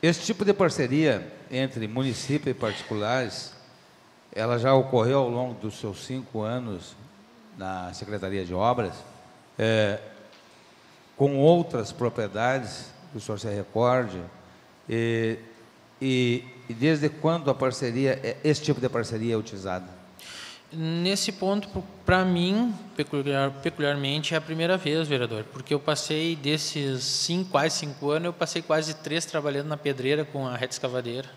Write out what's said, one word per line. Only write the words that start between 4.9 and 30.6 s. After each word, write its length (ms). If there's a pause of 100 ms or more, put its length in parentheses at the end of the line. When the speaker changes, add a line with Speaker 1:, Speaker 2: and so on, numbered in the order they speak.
Speaker 1:
ao 100
longo 240
dos 240
seus 260
cinco 360
anos 560 (600)
na 360
Secretaria 520
de 100
Obras, 400 (640)
é, 420 (1160)
com 200
outras 560
propriedades, 960 (220)
que 60
o 20
senhor 180
se 100
recorde, 720 (680)
e, 500 (600)
e, 440 (240)
e 60
desde 340
quando 420
a 40
parceria, 720
é, 180
esse 200
tipo 180
de 80
parceria 460
é 20
utilizada? 500 (880)
Speaker 2:
Nesse 600
ponto, 360
pro-, 160 (220)
pra 180
mim, 500 (220)
peculiar-, 540 (120)
peculiarmente, 720
é 40
a 20
primeira 380
vez, 280
vereador, 460
porque 220
eu 40
passei 560
desses 680
cinco, 460
quase 260
cinco 320
anos, 160
eu 80
passei 300
quase 320
três 320
trabalhando 420
na 80
pedreira 480
com 240
a 80
reta 160